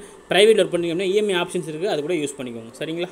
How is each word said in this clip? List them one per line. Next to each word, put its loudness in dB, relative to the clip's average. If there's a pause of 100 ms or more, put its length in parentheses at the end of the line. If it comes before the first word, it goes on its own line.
(260)
பிரைவேட்ல 6
ஒர்க் -2
பண்ணீங்க -2
அப்படின்னா, -2
இ 2
எம் 2
ஐ 0
ஆப்ஷன்ஸ் -4
இருக்கு, -4
அது -2
கூட -2
யூஸ் -2
பண்ணிக்கோங்க, -12
சரிங்களா? -6